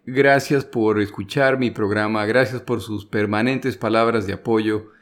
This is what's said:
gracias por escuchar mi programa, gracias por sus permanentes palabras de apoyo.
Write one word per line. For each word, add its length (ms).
gracias 580
por 340
escuchar 600
mi 100
programa, 560
gracias 380
por 180
sus 240
permanentes 720
palabras 480
de 80
apoyo. 540